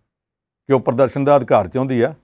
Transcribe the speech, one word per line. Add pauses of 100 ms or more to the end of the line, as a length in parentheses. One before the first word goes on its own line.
(680)
ਕਿ
ਉਹ
ਪ੍ਰਦਰਸ਼ਨ
ਦਾ
ਅਧਿਕਾਰ
ਚਾਹੁੰਦੀ
ਆ। (100)